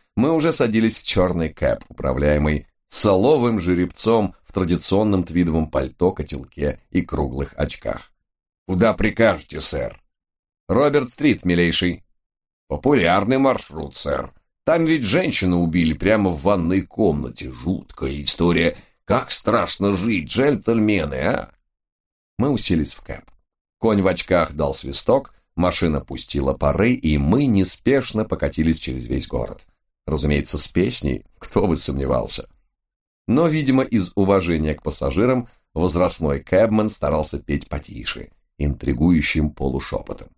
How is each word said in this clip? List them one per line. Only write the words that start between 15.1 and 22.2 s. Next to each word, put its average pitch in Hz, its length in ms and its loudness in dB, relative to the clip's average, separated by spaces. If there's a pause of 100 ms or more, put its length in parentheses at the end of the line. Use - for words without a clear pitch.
убили 82 320 2
прямо 98 380 2
в 76 120 -6
ванной 92 400 2
комнате. 71 680 -2
Жуткая 69 680 -6
история. 82 540 2 (280)
Как - 260 -2
страшно 101 680 0
жить, 90 320 -2
джентльмены, 107 840 0
а?" 71 360 -2 (880)